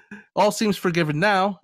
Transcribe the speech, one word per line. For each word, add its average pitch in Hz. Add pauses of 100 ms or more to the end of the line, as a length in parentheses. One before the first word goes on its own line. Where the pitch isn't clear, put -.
(340)
all 202
seems 208
forgiven 160
now 196